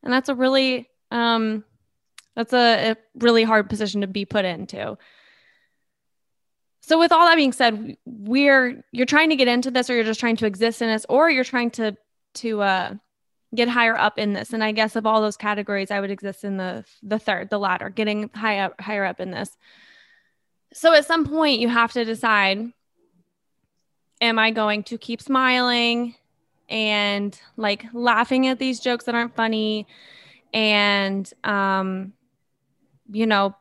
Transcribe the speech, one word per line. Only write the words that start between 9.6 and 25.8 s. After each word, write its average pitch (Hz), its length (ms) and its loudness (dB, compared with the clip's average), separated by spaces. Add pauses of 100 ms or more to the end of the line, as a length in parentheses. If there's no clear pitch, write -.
this, 247 180 -2
or 254 60 -4
you're 233 100 0
just 220 160 -4
trying 233 180 0
to 226 100 -2
exist 214 340 -2
in 233 60 -2
this, 220 200 -2
or 302 220 4
you're 262 140 2
trying 240 280 -2
to, 214 240 -4 (400)
to, 220 260 -4
uh, 190 320 0 (600)
get 233 160 4
higher 233 260 4
up - 220 0
in 208 160 0
this. - 180 -6
And 220 120 -2
I 214 80 0
guess 220 240 0
of 220 100 -4
all 220 160 4
those 214 160 -2
categories, 202 540 -4
I 202 80 -2
would 196 100 -4
exist 196 340 -10
in 196 140 -6
the, 185 260 -8 (200)
the 214 160 -4
third, 196 320 -4
the 208 80 -2
latter, 196 320 -4
getting 208 420 -4
high 214 280 -2
up, 190 200 -6
higher 202 240 -4
up 180 140 -6
in 185 100 -8
this. - 260 -8 (1160)
So 330 180 4
at 294 140 6
some 330 220 0
point 294 340 0
you 233 80 0
have 233 240 0
to 240 100 -2
decide, 220 680 0 (1500)
am 226 180 0
I 220 100 4
going 214 360 -2
to 233 120 -10
keep 233 240 -10
smiling 247 960 0 (520)